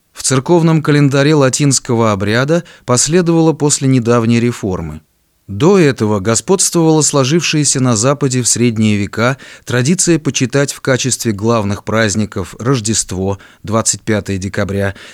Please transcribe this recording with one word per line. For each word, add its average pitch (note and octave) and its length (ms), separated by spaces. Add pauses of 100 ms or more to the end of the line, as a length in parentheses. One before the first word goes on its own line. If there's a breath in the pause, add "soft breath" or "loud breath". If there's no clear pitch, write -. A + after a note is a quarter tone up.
(140)
в - 80
церковном D#3+ 640
календаре C#3+ 500
латинского B2+ 760
обряда A#2 520 (220 loud breath)
последовало E3 680
после C#3+ 360
недавней A#2+ 520
реформы. F2+ 640 (460)
До C#3 300
этого A#2 420
господствовала D#3+ 840
сложившаяся C#3+ 800
на B2 180
Западе B2+ 460
в - 40
средние A2 480
века G#2+ 420 (280 loud breath)
традиция D#3 540
почитать C#3 520
в - 100
качестве B2 500
главных G2+ 520
праздников G#2+ 760
Рождество, G#2 800 (240 loud breath)
двадцать G#2 400
пятое G2 340
декабря, G2 560 (200 loud breath)